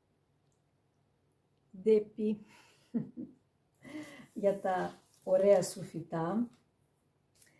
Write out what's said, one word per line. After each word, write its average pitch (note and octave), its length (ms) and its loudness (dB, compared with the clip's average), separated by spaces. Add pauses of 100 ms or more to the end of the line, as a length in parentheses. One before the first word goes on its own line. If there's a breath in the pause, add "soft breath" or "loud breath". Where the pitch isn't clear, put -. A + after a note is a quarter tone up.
(1800)
Ντέπι. G#3+ 640 0 (460 soft breath)
<laughs> - 340 -8 (1080 loud breath)
Για G3 260 0
τα F#3 420 -4 (220)
ωραία F#3+ 400 6
σου - 180 -8
φυτά. E3+ 680 -4 (1120 soft breath)